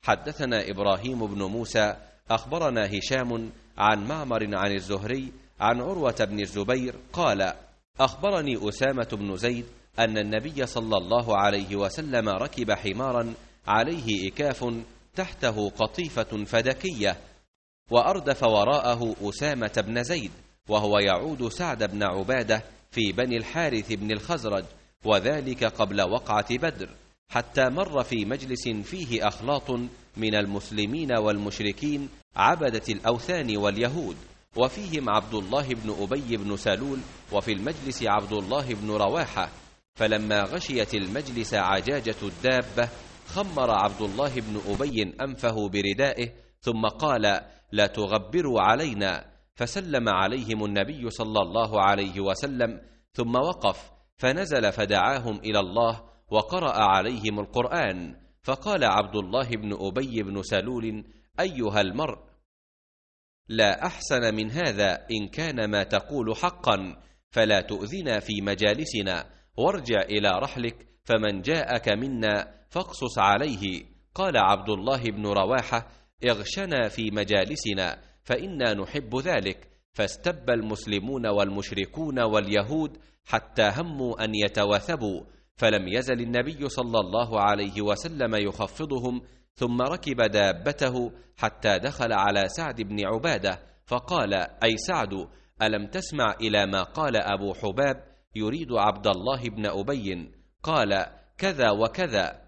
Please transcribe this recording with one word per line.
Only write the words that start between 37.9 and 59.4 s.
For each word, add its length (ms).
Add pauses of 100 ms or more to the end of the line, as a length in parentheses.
عبد 300
الله 400
بن 180
رواحة، 580 (460)
فلما 480
غشيت 520
المجلس 580
عجاجة 720
الدابة 680 (360)
خمر 460
عبد 300
الله 340
بن 320
أبي 360 (180)
أنفه 480
بردائه، 600 (320)
ثم 260
قال: 540 (300)
"لا 160
تغبروا 760
علينا"، 640 (300)
فسلم 540
عليهم 560
النبي 440
صلى 320
الله 400
عليه 380
وسلم، 600 (320)
ثم 220
وقف 560 (260)
فنزل 540
فدعاهم 680
إلى 200
الله 440 (280)
وقرأ 520
عليهم 560
القرآن، 760 (280)
فقال 400
عبد 320
الله 340